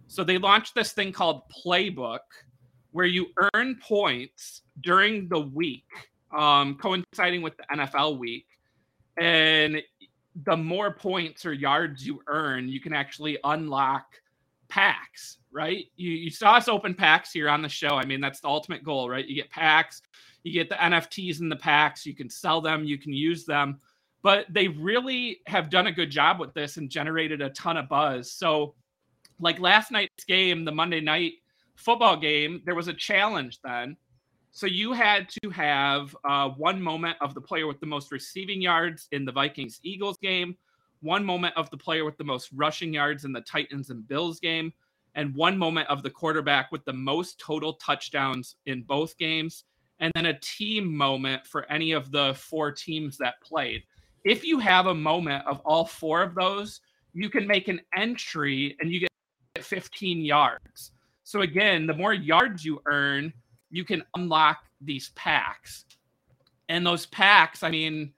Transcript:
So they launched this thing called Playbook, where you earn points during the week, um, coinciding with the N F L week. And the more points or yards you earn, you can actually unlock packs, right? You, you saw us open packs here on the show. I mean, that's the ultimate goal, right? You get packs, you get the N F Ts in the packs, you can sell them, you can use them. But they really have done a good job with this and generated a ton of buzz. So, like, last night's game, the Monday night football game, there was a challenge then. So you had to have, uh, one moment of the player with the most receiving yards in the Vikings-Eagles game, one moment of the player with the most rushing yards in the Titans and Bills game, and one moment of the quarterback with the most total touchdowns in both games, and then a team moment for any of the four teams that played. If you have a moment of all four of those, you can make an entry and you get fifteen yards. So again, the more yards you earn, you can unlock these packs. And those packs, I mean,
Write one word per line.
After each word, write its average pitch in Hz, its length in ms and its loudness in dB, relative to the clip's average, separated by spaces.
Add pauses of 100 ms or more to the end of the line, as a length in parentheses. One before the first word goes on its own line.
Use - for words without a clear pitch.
So - 160 -6
they 185 160 2
launched 202 380 4
this 220 160 -2
thing 196 180 -4
called 165 400 0
Playbook, 175 680 -2 (720)
where 175 140 0
you 180 200 0 (260)
earn 240 300 -2
points 147 800 -2 (180)
during 190 480 2
the 170 120 0
week, 143 480 -4 (440)
um, 147 440 4
coinciding 180 680 0
with 156 140 -8
the - 160 -20
N 147 80 -2
F 139 160 -4
L 147 200 2
week. 123 300 -8 (720)
And 156 640 4 (640)
the 165 100 4
more 175 360 -2
points 185 540 -6
or 160 60 -4
yards 143 520 0
you 247 220 -8
earn, 143 420 -2
you 131 120 -6
can 156 120 -10
actually 147 520 -6
unlock 139 760 -2 (460)
packs, - 720 0 (140)
right? 165 320 -4 (100)
You, 175 160 -6
you 165 180 -4
saw 208 260 6
us 240 120 6
open 208 260 0
packs 170 380 6
here 151 180 -2
on 147 140 2
the 151 60 -6
show. 143 220 -2
I 135 140 2
mean, 135 160 -4
that's 135 200 -4
the 147 80 -6
ultimate 151 340 -4
goal, 139 260 -4
right? 127 160 -4
You 135 120 -8
get 139 120 -8
packs, 160 540 2 (400)
you 170 100 -8
get 165 160 0
the 190 140 -2
N 175 100 4
F 165 160 2
Ts 180 300 -6
in 165 100 -2
the 156 60 -2
packs, 151 500 2
you 139 120 -10
can 127 120 -10
sell 165 320 0
them, 156 240 0
you 147 140 -2
can 143 140 -10
use 156 320 -2
them. 143 340 -2 (460)
But 202 260 4
they 190 160 2
really 233 800 -2
have 165 240 -2
done 185 160 4
a 196 60 -2
good 160 180 -2
job 156 300 4
with 139 120 -8
this 147 260 -8
and 139 120 -8
generated 156 500 -4
a 139 100 -4
ton 165 260 -4
of 139 120 -4
buzz. 139 440 0
So, 156 420 0 (640)
like, 170 220 2
last 202 320 6
night's 202 320 -2
game, 180 400 2
the 151 80 -4
Monday 160 280 0
night 160 340 0 (420)
football 226 400 6
game, 151 480 0
there 170 100 -2
was 170 140 -4
a 175 40 -4
challenge 190 720 0
then. 127 340 -8 (600)
So 202 100 -6
you 202 260 -2
had 208 360 4 (140)
to 208 80 -8
have, 143 720 0
uh, 139 260 2
one 165 300 0
moment 165 400 -4
of 139 140 -4
the 143 60 -12
player 160 260 -4
with 139 140 -8
the 156 60 -8
most 147 260 -6
receiving 190 500 -8
yards 170 480 0
in 143 140 -4
the 131 80 -6
Vikings-Eagles 147 840 -4
game, 180 380 -4 (440)
one 180 240 -2
moment 180 320 -2
of 160 140 -2
the 156 60 -16
player 160 280 -2
with 151 140 -6
the - 40 -10
most 135 320 -6
rushing 156 400 -2
yards 147 300 -2
in 135 80 -8
the 120 80 -8
Titans 139 500 -6
and 113 160 -12
Bills 160 320 -4
game, 165 340 -4 (440)
and 147 180 -4
one 175 240 2
moment 165 300 0
of 139 160 -2
the 135 60 -4
quarterback 147 600 0
with 156 140 -8
the 139 80 -6
most 139 480 -4
total 156 320 -4
touchdowns 135 800 -4 (120)
in 127 180 -6
both 147 340 -2
games, 160 460 -4 (340)
and 160 160 -2
then 165 120 0
a 151 120 0
team 208 580 -4
moment 135 520 0
for 147 200 -8
any 160 220 -2
of 135 220 -4
the 139 220 0
four 151 360 -4
teams 156 480 -8
that 123 240 -4
played. 123 400 -6 (400)
If 233 240 2
you 311 140 2
have 185 260 6
a 185 80 2
moment 156 540 -2
of 143 160 -2
all 160 200 4
four 165 380 -2
of 180 140 -4
those, 196 440 -2 (320)
you 190 160 -6
can 208 160 0
make 202 220 2
an 185 140 -4 (160)
entry 143 840 -2
and 165 100 -4
you 170 120 -2
get 175 100 -2 (540)
fifteen 185 560 -6
yards. 147 720 0 (320)
So - 160 -4
again, 175 480 2
the 160 40 0
more 185 220 0
yards 170 500 2
you 151 220 -4
earn, 143 460 0 (380)
you 175 140 -6
can 180 200 -4 (100)
unlock 156 500 4 (160)
these 139 300 -8
packs. - 760 -4 (840)
And 175 180 0
those 170 200 2
packs, 190 580 4
I 165 60 0
mean, 156 480 -4